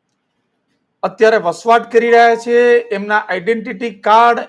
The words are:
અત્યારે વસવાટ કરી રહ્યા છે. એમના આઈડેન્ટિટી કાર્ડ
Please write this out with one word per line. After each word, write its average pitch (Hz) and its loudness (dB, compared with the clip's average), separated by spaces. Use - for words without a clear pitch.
અત્યારે 220 0
વસવાટ 226 -2
કરી 233 0
રહ્યા 233 4
છે. 240 -4
એમના 208 -4
આઈડેન્ટિટી 220 -6
કાર્ડ 233 2